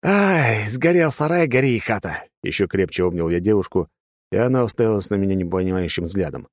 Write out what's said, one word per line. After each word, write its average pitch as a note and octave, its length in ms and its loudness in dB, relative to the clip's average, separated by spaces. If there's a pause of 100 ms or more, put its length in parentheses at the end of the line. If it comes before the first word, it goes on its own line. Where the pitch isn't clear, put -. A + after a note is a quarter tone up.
«Ай, D#3+ 640 2
сгорел D#3 420 2
сарай, D#3+ 360 0
гори B2+ 280 2
и A2 40 0
хата!» F#2+ 440 -6 (200)
Еще - 240 -2
крепче F#2 360 -2
обнял F2 260 0
я F2 120 0
девушку, F#2+ 480 0 (420)
и F#2+ 60 -2
она B2+ 260 2
уставилась A2 460 0
на G#2 60 0
меня G2 200 0
непонимающим F#2 720 -2
взглядом. E2 480 -4